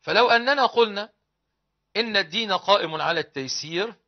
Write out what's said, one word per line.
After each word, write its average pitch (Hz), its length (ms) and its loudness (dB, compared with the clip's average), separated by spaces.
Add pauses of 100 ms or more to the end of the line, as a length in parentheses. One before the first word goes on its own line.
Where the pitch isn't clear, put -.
فلو 220 300 2
أننا 247 360 2
قلنا 214 420 0 (880)
إن 220 200 -2
الدين 196 360 -2
قائم 180 420 2
على 156 260 -2
التيسير 160 760 -8 (140)